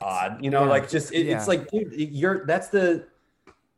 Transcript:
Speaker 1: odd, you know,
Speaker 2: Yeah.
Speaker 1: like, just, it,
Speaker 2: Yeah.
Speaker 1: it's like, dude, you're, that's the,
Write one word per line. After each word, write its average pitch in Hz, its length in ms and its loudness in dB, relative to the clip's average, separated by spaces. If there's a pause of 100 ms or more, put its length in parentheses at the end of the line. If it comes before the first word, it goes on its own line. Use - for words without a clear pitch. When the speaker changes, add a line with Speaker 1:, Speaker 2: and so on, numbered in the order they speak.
Speaker 1:
odd, 98 440 -4
you 135 60 0
know, 139 120 4
Speaker 2:
Yeah. 139 80 4
Speaker 1:
like, 139 180 2
just, 151 240 -2
it, 165 140 2
Speaker 2:
Yeah. 113 100 0
Speaker 1:
it's 107 120 -2
like, 180 220 0
dude, 208 260 -2
you're, 151 500 -2
that's 175 220 0
the, 175 400 2 (680)